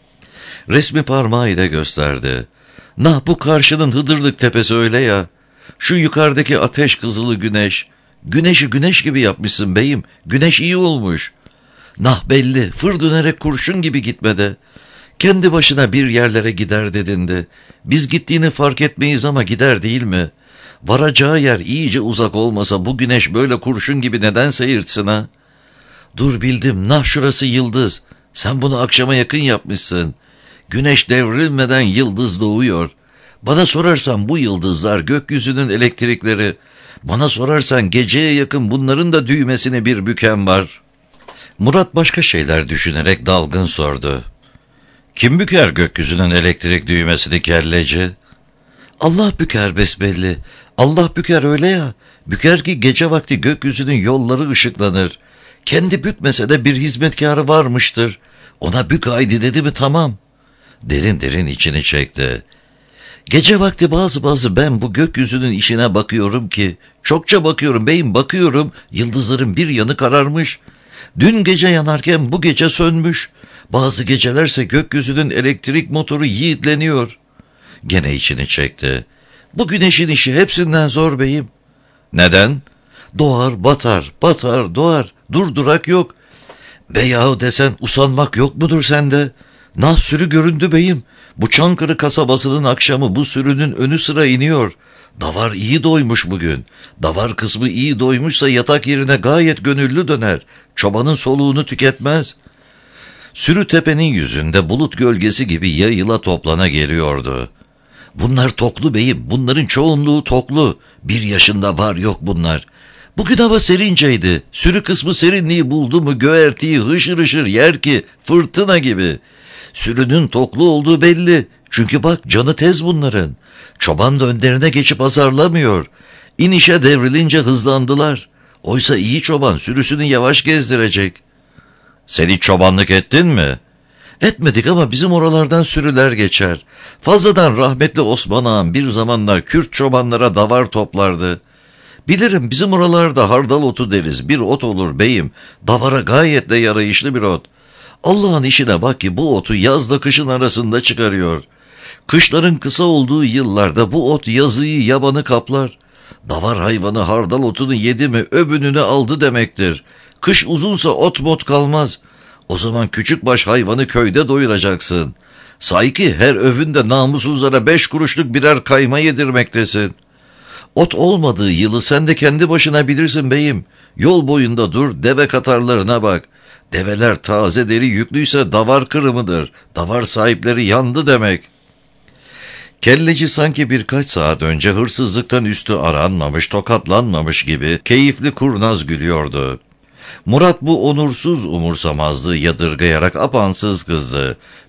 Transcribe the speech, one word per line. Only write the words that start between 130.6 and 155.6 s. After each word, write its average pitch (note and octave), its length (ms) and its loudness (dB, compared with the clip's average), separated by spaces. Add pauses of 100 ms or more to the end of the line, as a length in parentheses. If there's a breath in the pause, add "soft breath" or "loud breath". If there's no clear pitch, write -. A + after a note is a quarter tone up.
"Sen E2 220 0
hiç F#2+ 120 2
çobanlık F#2 480 4
ettin C3 380 2
mi?" D#2 320 0 (640 soft breath)
"Etmedik C3 460 0
ama E3 240 2
bizim D#3+ 200 0
oralardan D#3 520 2
sürüler C3+ 480 2
geçer. F#2+ 540 0 (360 loud breath)
Fazladan F3+ 560 4
rahmetli C3+ 440 0
Osman A#2 440 0
Ağam G2 280 0
bir C3+ 160 0
zamanlar G#2+ 560 0
Kürt E3+ 280 -2
çobanlara B2 640 0
davar A2 300 2
toplardı. F#2 760 -2 (640 soft breath)
Bilirim, F3+ 440 2
bizim F#3+ 220 0
oralarda E3+ 560 2
hardal C3+ 340 2
otu B2 280 -2
deriz. D#2 380 -2
Bir C#3+ 100 0
ot A#2+ 240 -2
olur F#2 360 -2
beyim. G#2 320 0 (360 loud breath)
Davara B2 320 2
gayet C#3+ 500 2
de A2+ 80 2
yarayışlı G#2+ 580 0
bir A#2 60 -2
ot. F#2+ 240 -2 (580 soft breath)
Allah'ın F#3 400 2
işine A#2 380 0
bak B2+ 180 0
ki F#2 180 -4
bu C#3 200 2
otu G#2+ 180 -4
yazla C3 440 0
kışın C#3+ 280 -2
arasında B2 560 0
çıkarıyor. F#2+ 600 -2 (640 loud breath)
Kışların E3 480 2
kısa C#3 280 -2
olduğu D3+ 400 2
yıllarda G#2 680 0
bu C#3+ 220 0
ot - 140 -4
yazıyı C3+ 560 0
yabanı C3+ 400 0
kaplar. B2+ 540 -2 (520 soft breath)